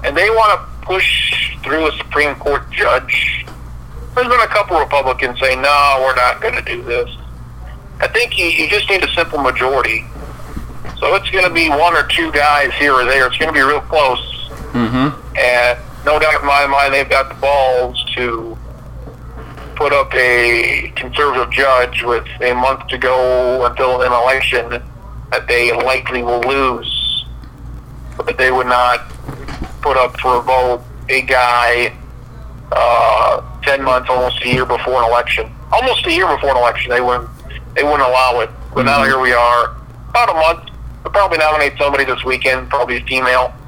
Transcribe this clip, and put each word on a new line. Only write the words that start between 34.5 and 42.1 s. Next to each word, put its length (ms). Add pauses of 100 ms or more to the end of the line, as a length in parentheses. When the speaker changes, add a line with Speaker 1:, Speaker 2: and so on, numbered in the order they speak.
Speaker 1:
before 360
an 80
election. 400 (220)
Almost 340
a 60
year 140
before 240
an 80
election, 320
they 100
wouldn't, 280 (460)
they 80
wouldn't 200
allow 380
it. 100 (240)
But 100
now 140
Speaker 2:
Mm-hmm. 120
Speaker 1:
here 100
we 120
are, 420 (360)
about 200
a 40
month. 360 (320)
They'll 100
probably 260
nominate 400
somebody 260
this 200